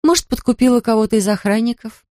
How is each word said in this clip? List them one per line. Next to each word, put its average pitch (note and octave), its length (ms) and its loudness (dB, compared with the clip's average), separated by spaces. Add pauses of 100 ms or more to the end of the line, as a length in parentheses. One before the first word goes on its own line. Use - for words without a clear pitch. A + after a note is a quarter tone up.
Может, E4+ 260 0
подкупила B3 520 0
кого-то A3 360 -2
из G3+ 120 0
охранников A3 760 -4 (120)